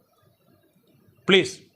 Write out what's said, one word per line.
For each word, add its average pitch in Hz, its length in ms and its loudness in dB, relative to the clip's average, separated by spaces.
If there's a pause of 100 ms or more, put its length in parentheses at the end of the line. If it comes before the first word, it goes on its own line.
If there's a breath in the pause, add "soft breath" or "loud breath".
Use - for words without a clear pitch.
(1300)
પ્લીઝ, 180 320 0 (180)